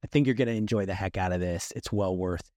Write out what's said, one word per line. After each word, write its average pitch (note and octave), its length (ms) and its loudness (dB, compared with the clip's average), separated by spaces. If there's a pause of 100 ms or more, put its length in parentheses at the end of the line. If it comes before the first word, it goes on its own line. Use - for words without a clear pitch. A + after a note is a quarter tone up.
I - 20 -8
think D3 220 4
you're B2 80 4
gonna A#2 160 2
enjoy G#2+ 340 0
the F#2+ 80 -2
heck F#2+ 220 -4
out F#2 160 0
of F2+ 80 0
this. F2 340 -2
It's - 160 -8
well G2 260 0
worth F2+ 400 -4